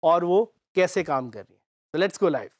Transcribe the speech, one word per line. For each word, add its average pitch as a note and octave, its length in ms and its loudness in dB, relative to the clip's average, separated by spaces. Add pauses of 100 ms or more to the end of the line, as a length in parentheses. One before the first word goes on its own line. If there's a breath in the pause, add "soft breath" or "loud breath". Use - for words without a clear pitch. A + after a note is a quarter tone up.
और E3+ 220 2
वो F#3+ 300 2 (200)
कैसे F#3 280 0
काम C3 280 -4
कर G#2+ 120 -18
रही - 120 -20
हैं। - 80 -20 (320)
So E3 100 0
let's G3+ 200 -4
go D#3+ 120 2
live। G#2 240 -8